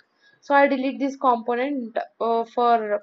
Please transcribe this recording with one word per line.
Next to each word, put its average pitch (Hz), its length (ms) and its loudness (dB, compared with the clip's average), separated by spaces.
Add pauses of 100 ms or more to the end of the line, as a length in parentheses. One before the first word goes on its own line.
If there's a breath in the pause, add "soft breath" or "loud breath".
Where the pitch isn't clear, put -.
(400 soft breath)
So - 140 -4
I 277 140 6
delete 262 320 -2
this 269 160 -2
component, 240 840 -2 (240)
uh, 226 220 0
for 226 600 0